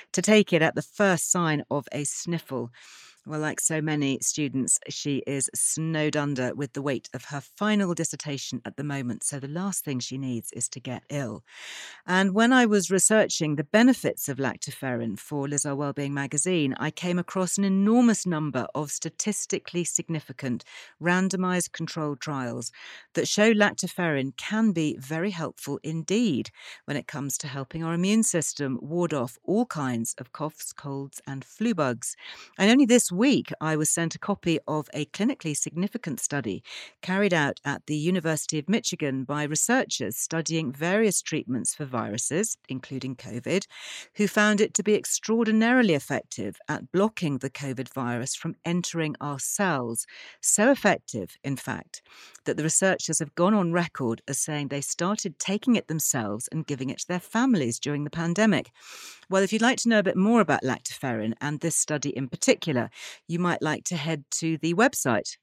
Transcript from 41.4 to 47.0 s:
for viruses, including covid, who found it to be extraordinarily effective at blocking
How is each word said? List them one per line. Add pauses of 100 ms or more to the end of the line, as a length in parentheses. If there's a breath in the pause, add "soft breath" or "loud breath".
for
viruses, (140)
including
covid, (480 loud breath)
who
found
it
to
be
extraordinarily
effective (140)
at
blocking